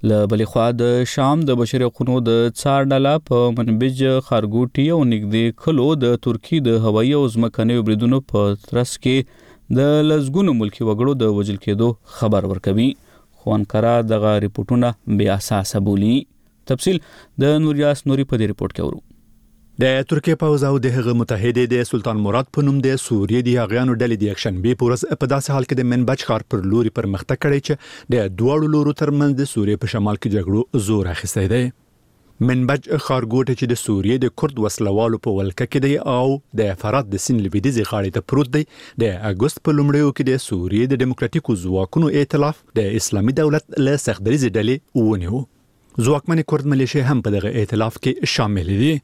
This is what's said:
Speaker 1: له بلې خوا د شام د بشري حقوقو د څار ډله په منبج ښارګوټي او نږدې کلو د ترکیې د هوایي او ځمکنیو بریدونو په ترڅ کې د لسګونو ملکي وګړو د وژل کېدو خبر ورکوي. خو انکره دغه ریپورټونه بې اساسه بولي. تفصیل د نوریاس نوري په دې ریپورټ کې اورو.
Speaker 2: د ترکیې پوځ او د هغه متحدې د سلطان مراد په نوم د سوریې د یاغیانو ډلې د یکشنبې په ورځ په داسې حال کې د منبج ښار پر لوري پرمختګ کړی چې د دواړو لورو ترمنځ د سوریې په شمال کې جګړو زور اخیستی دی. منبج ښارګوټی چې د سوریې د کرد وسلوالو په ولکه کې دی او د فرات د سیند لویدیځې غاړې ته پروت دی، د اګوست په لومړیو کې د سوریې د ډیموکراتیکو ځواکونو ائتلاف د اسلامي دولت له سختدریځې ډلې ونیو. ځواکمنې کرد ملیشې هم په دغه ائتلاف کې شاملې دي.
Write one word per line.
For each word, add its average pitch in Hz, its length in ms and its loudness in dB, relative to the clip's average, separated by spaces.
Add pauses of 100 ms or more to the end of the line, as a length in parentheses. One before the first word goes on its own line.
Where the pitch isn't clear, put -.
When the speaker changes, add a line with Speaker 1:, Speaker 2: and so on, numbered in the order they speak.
Speaker 1:
له 107 100 2 (120)
بلې 110 200 2
خوا 113 160 0 (140)
د - 20 2 (300)
شام 143 260 2 (100)
د 127 120 2
بشري 123 280 0
حقوقو 127 280 -2 (100)
د 117 40 2 (300)
څار 139 200 2 (100)
ډله 135 240 2 (160)
په 123 80 2 (180)
منبج 123 460 0 (240)
ښارګوټي 120 580 0 (120)
او 160 40 2 (120)
نږدې 107 320 0 (200)
کلو 143 240 2 (140)
د 120 120 2 (120)
ترکیې 123 320 -2 (100)
د - 20 2 (140)
هوایي 113 360 2
او 139 40 2 (120)
ځمکنیو 113 520 0
بریدونو 120 320 2 (140)
په 107 60 2 (260)
ترڅ 123 260 -2 (140)
کې 131 100 2 (640)
د 143 100 4 (220)
لسګونو 151 480 2
ملکي 104 240 -4
وګړو 113 280 2 (120)
د 107 160 4
وژل 101 260 -2
کېدو 107 220 2 (320)
خبر 104 320 2
ورکوي. 104 360 0 (520)
خو 107 180 0
انکره 110 360 0 (200)
دغه 107 180 2 (140)
ریپورټونه 120 480 0 (220)
بې 101 100 2 (120)
اساسه 101 520 -2
بولي. 104 240 2 (560)
تفصیل 170 340 -2 (380)
د 151 240 4
نوریاس 147 440 0
نوري 135 200 0
په 139 80 0
دې 107 160 2
ریپورټ - 220 -6
کې 82 100 -4
اورو. - 180 -8 (800)
Speaker 2:
د - 20 4 (260)
ترکیې 156 300 0
پوځ 151 280 2
او 139 160 2
د 127 120 0
هغه 120 240 0
متحدې 117 500 0
د 123 180 2
سلطان 110 380 -2
مراد 117 200 0 (100)
په 147 100 2
نوم 139 180 2
د 131 160 2
سوریې 113 460 0
د 123 100 2
یاغیانو 120 440 0
ډلې 120 200 0
د 104 100 0
یکشنبې 101 500 -2
په 127 80 2
ورځ 127 340 -2
په 135 100 -2
داسې 139 220 -2
حال 135 140 0
کې 127 100 -2
د 123 120 0
منبج 123 380 0
ښار 110 240 -2
پر 101 180 -2
لوري 113 280 2
پرمختګ 101 440 -4
کړی 143 240 0
چې 147 80 -2 (400)
د 104 240 0
دواړو 151 360 2
لورو 147 260 2
ترمنځ 143 400 2
د 143 100 -2
سوریې 104 320 0
په 113 120 -4
شمال 104 260 0
کې - 140 -4
جګړو 98 260 0 (260)
زور 101 240 0
اخیستی 95 400 -4
دی. 123 140 2 (840)
منبج 127 400 2
ښارګوټی 131 720 0
چې 131 120 -2
د 117 100 -2
سوریې 107 400 0
د 127 100 0 (100)
کرد 139 220 -2
وسلوالو 107 640 0
په 107 120 0
ولکه 98 340 -4
کې 143 120 2
دی 139 100 2 (200)
او 127 140 0 (320)
د 104 100 2 (140)
فرات 110 260 -2
د 98 140 -4
سیند 117 200 0
لویدیځې 104 460 0
غاړې 98 260 -2
ته 104 40 -2 (100)
پروت 131 240 0
دی، 151 100 0 (380)
د - 20 2 (260)
اګوست 104 360 -2
په 156 140 2
لومړیو 143 360 2
کې 143 140 -2
د 131 160 0
سوریې 104 480 0
د 120 80 0
ډیموکراتیکو 127 600 -2
ځواکونو 95 460 0 (120)
ائتلاف 143 420 -2 (160)
د 202 220 -2
اسلامي 117 400 0
دولت 151 340 0
له 135 180 2 (120)
سختدریځې 113 500 0
ډلې 110 200 0 (340)
ونیو. 104 320 -4 (640)
ځواکمنې 156 480 0
کرد 143 180 0
ملیشې 131 380 0
هم 123 160 0
په 101 100 0
دغه 98 240 -2
ائتلاف 110 400 -2
کې - 320 -2
شاملې 98 500 0
دي. 156 220 2